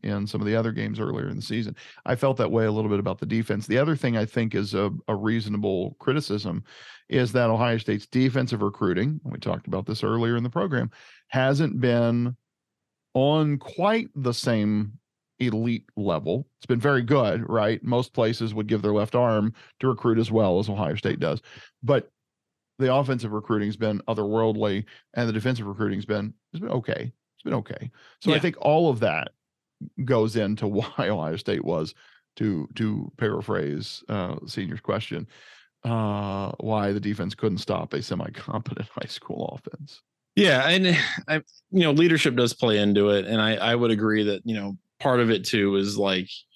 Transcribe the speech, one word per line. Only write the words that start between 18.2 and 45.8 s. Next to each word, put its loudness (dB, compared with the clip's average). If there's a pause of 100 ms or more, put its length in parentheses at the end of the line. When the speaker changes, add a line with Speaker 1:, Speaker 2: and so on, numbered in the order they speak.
Speaker 1:
would -4
give 0
their 2
left 0
arm 2 (260)
to 2
recruit 2
as 0
well 4
as 0
Ohio -2
State -2
does. -2 (420)
But 0 (680)
the 2
offensive 0
recruiting's -2
been -2
otherworldly, 0 (300)
and 0
the 0
defensive -2
recruiting's -2
been, -2 (180)
it's -10
been -6
okay. -4 (220)
It's -20
been -4
okay. -8 (300)
So 2
I 4
Speaker 2:
Yeah. 2
Speaker 1:
think 0
all 4
of -2
that 0 (760)
goes 2
into 0
<laughs> -
why -2
Ohio -2
State -2
was, -2 (420)
to, -2
to -4
paraphrase, -4
uh, -4 (100)
Senior's -8
question, -4 (580)
uh, -4
why 0
the -2
defense -4
couldn't -2
stop -4
a -4
semi-competent -8
<laughs> -20
high -8
school -8
offense. -16 (320)
Speaker 2:
Yeah, 6
and, 4 (140)
<sighs> -8
I, 2 (340)
you 4
know, 6
leadership 4
does 4
play 2
into 6
it, 4
and 0
I, 2
I 0
would 2
agree 2
that, 0
you -4
know, -6 (220)
part 2
of 4
it 2
too 2
is, 0